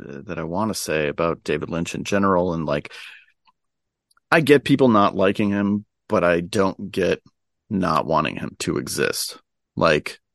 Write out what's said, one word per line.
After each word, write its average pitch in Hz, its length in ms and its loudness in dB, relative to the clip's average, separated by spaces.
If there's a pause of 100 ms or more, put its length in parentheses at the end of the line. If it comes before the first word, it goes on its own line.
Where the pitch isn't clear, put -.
uh, 69 160 -14
that 80 140 -10
I 80 40 -6
wanna 92 320 -4
say 78 340 -2
about 80 360 -2
David 76 240 -2
Lynch 82 260 -4
in - 80 -8
general. 92 520 2
And, 82 100 -4
like, 73 280 -4 (1400)
I 165 80 6
get 143 240 6
people 135 240 4
not 104 260 4
liking 101 360 2
him, 101 340 0 (240)
but 95 160 0
I 87 160 2
don't 95 500 -2
get - 320 0 (480)
not 87 360 0
wanting 78 300 -2
him - 240 -12
to - 180 -4
exist. - 580 -4 (400)
Like, - 420 0 (160)